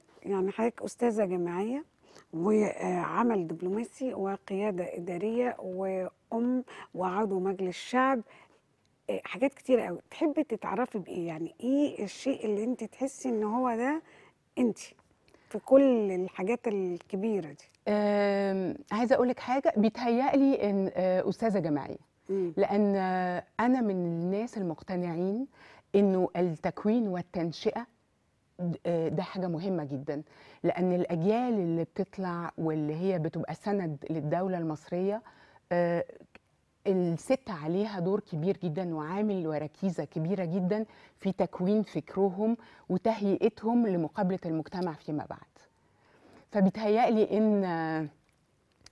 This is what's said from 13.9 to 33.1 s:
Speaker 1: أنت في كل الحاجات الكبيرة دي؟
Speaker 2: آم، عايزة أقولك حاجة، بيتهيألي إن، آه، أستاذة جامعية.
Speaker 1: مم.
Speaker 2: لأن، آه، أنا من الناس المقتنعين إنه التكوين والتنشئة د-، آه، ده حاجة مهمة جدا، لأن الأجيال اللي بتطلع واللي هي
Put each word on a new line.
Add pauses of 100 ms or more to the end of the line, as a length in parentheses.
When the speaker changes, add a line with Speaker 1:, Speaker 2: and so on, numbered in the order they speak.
Speaker 1:
أنت (720)
في
كل
الحاجات
الكبيرة
دي؟ (240)
Speaker 2:
آم، (180)
عايزة
أقولك
حاجة،
بيتهيألي
إن،
آه،
أستاذة
جامعية. (320)
Speaker 1:
مم.
Speaker 2:
لأن،
آه، (160)
أنا
من
الناس
المقتنعين (480)
إنه
التكوين
والتنشئة (760)
د-، (100)
آه،
ده
حاجة
مهمة
جدا، (400)
لأن
الأجيال
اللي
بتطلع
واللي
هي